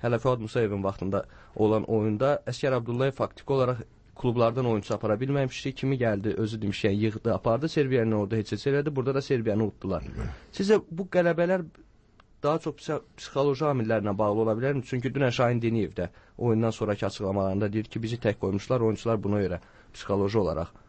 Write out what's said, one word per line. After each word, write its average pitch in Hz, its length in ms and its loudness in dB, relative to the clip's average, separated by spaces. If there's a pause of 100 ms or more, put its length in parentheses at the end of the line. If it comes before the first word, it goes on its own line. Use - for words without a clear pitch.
hələ 120 180 0
Fuad 127 200 2
Musayevin 107 440 0
vaxtında 98 420 -2 (300)
olan 107 280 4
oyunda 110 640 2
Əskər 131 300 -2
Abdullayev 120 420 0
faktiki - 340 -4
olaraq 127 300 2 (380)
klublardan 120 500 2
oyunçu 107 240 0
apara 107 240 0
bilməmişdi. 135 560 -2
Kimi 135 240 0
gəldi, 107 380 0
özü 110 260 -2
demişkən 101 400 2
yığdı, 110 300 0
apardı. 123 360 0
Serbiya 131 380 2
ilə 110 160 2
orada 107 160 0
heç-heç 104 320 -4
elədi. 147 240 0
Burada 131 200 0
da 135 60 0
Serbiyanı 110 460 0
uddular. 95 400 -6 (480)
Sizcə 196 260 4 (100)
bu 180 200 -6
qələbələr 175 540 2 (800)
daha 151 160 2
çox 151 200 -6
psix-, 151 240 -4 (140)
psixoloji 143 520 0
amillərlə 110 480 0
bağlı 107 280 2
ola 110 120 2
bilərmi? 131 300 -2
Çünki 127 260 -2
dünən 135 180 2
Şahin 120 300 2
Diniyev 113 360 0
də 85 120 -4 (280)
oyundan 113 340 2
sonraki 104 340 -2
açıqlamalarında 98 680 -2
deyir 107 120 -2
ki, - 180 -8
bizi 113 140 -4
tək 107 240 0
qoymuşlar, 98 400 0
oyunçular 110 420 0
buna 101 200 0
görə 87 160 -2 (340)
psixoloji 98 440 0
olaraq 85 340 0 (180)